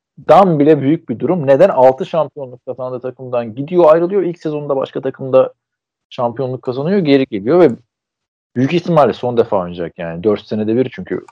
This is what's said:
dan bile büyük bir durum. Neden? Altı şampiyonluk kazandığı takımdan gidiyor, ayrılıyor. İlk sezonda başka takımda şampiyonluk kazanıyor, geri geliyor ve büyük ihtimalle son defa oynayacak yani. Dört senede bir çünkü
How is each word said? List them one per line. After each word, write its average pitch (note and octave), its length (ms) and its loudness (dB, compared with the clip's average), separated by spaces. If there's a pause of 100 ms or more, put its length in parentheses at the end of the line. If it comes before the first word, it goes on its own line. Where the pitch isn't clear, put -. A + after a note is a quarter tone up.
(280)
dan E3+ 300 6
bile C#3+ 220 4
büyük D3 280 -2
bir A2+ 100 -6
durum. D3 280 -2
Neden? C#3 220 6
Altı C3 380 2
şampiyonluk C#3 600 -6
kazandığı B2+ 340 -10
takımdan B2 540 -8
gidiyor, D#3 380 0
ayrılıyor. F3 300 0
İlk E3+ 160 -6
sezonda D3 380 -6
başka C#3 240 -6
takımda C3 520 0 (580)
şampiyonluk B2+ 520 -6
kazanıyor, C#3+ 360 -4
geri C#3 280 2
geliyor A#2+ 340 0
ve D#3 100 6 (840)
büyük C3+ 180 -2
ihtimalle D#3+ 380 2
son B2 240 -6
defa G#2+ 220 0
oynayacak F2 400 -8
yani. E2+ 260 -8
Dört G#2 220 -2
senede G#2+ 300 -4
bir B2+ 180 -2
çünkü - 380 -10